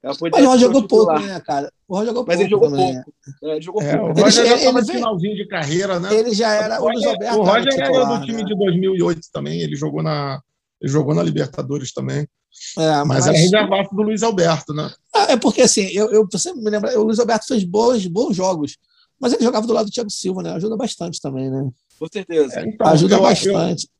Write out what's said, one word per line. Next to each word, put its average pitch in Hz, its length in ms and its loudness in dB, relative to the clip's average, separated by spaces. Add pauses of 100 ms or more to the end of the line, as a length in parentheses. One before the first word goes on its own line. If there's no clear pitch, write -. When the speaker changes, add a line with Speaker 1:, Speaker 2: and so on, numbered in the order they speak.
Speaker 1:
Ela 139 120 -8
poderia 170 240 -2
Speaker 2:
Mas 277 80 10
o - 20 6
Roger 254 100 6
Speaker 1:
ser 247 60 8
o 233 80 2
Speaker 2:
jogou 269 140 2
pouco, 220 260 4
Speaker 1:
titular. 196 200 -4
Speaker 2:
né, 170 120 -10
cara? 147 260 -4 (140)
O 185 80 -8
Roger 214 140 -2
jogou 240 180 -4
Speaker 1:
Mas 175 140 0
ele 196 100 2
Speaker 2:
pouco 202 160 4
Speaker 1:
jogou 143 120 0
Speaker 2:
também. 131 160 0
Speaker 1:
pouco. 127 180 -14 (320)
É, 156 80 -6
ele 156 100 -4
jogou 185 200 -6
Speaker 3:
É, 147 140 -2
Speaker 1:
pouco. 214 100 -2
Speaker 3:
o 165 40 -2
Speaker 2:
Ele 165 120 0
Speaker 3:
Roger - 100 6
Speaker 2:
che-, 233 160 4
Speaker 3:
já 240 80 8
Speaker 2:
ele - 80 0
Speaker 3:
tava 254 160 4
no 208 60 0
Speaker 2:
veio 247 120 -4
Speaker 3:
finalzinho 214 380 -2
de 202 120 -8
carreira, 175 520 -4
né? 196 140 -2
Speaker 2:
Ele 226 200 2
já 214 200 0
era, 214 260 -2
Speaker 3:
O - 40 -4
Speaker 2:
o - 40 2
Luiz 233 160 -2
Speaker 3:
Roger, 233 80 2
Speaker 2:
Alberto 220 260 -2
Speaker 3:
o 208 40 2
Speaker 2:
era 185 100 4
Speaker 3:
Roger 240 220 2
era 269 120 -2
Speaker 2:
titular, 240 340 2
Speaker 3:
do 233 60 -10
time 226 160 -6
Speaker 2:
né? - 60 -6
Speaker 3:
de 208 80 -4
dois 185 240 0
mil 190 160 0
e 175 60 0
oito 170 300 -2
também, 151 280 -6
ele 151 160 -6
jogou 147 260 -6
na, 143 380 -6 (400)
ele 143 100 -6
jogou 151 240 0
na 170 80 0
Libertadores 139 720 -6
também. 139 340 -6 (500)
Speaker 2:
É, 160 280 2
Speaker 3:
Mas - 20 -2
Speaker 2:
mas 135 220 2
Speaker 3:
era 160 100 4
reservaço 196 560 2
do 202 80 0
Luiz 214 220 -2
Alberto, 165 500 0
né? 151 160 -6 (240)
Speaker 2:
Ah, 440 160 2
é 262 60 4
porque, 247 260 2
assim, 220 300 2
eu, 208 180 0
eu 208 260 4
sempre 320 260 -6
me 208 80 -2
lembro, 208 200 -2 (100)
o 220 40 2
Luiz 220 160 0
Alberto 226 260 0
fez 226 160 -2
bons, 208 460 0
bons 220 260 -2
jogos, 180 420 -4 (440)
mas 247 120 0
ele 269 120 0
jogava 226 240 0
do 226 40 -2
lado 220 140 0
do 208 60 -12
Thiago 220 180 -8
Silva, 185 320 -8
né? 165 80 -8
Ajuda 196 260 -6
bastante - 440 -8
também, 135 280 -8
né? 135 220 -6 (260)
Speaker 1:
Com 160 160 -10
certeza. 165 480 -2
Speaker 3:
É, - 60 -8
então, 214 220 0
Speaker 2:
Ajuda 170 260 6
Speaker 3:
eu, 190 80 6
Speaker 2:
bastante. 185 680 0 (120)